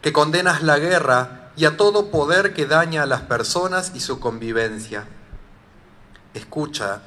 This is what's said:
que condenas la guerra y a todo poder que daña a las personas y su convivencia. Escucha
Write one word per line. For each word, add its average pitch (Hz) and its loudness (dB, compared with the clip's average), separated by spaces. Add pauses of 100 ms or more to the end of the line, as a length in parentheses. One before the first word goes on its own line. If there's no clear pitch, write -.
que 151 0
condenas 156 2
la 147 4
guerra 139 0
y 156 2
a 151 2
todo 208 2
poder 175 2
que 160 -2
daña 160 2
a 139 -2
las 127 0
personas 180 -2
y 131 -12
su 123 -6
convivencia. 113 -4 (1300)
Escucha 110 -6